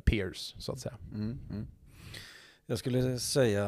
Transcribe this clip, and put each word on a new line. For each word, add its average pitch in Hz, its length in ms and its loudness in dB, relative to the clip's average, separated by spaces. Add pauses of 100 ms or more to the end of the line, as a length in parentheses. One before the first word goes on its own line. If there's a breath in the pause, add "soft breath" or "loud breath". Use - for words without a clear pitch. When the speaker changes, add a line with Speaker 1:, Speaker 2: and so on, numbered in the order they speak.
Speaker 1:
peers, 95 520 2
så - 140 -6
att 131 80 -6
säga. - 160 -8 (180)
Speaker 2:
Mm, 107 260 -4 (120)
mm. 101 160 -6 (1000 loud breath)
Jag 123 140 -2
skulle 127 400 2
säga 104 480 4